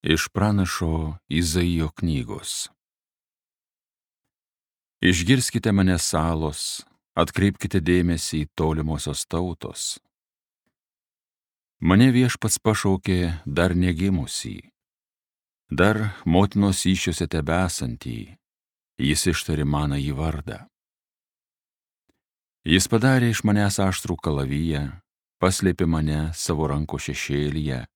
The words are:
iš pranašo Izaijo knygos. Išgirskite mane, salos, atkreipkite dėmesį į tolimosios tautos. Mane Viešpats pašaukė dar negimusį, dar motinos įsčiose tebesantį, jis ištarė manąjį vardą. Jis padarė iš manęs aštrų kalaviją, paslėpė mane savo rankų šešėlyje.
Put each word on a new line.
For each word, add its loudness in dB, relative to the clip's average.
iš 2
pranašo 0
Izaijo 0
knygos. -6
Išgirskite 2
mane, 4
salos, -2
atkreipkite 0
dėmesį 0
į -18
tolimosios -2
tautos. -6
Mane 6
Viešpats 2
pašaukė 0
dar 2
negimusį, -2
dar 0
motinos 2
įsčiose -2
tebesantį, -4
jis 0
ištarė -2
manąjį -2
vardą. -6
Jis 4
padarė 4
iš -8
manęs 2
aštrų -2
kalaviją, -2
paslėpė 2
mane 0
savo -2
rankų -4
šešėlyje. -4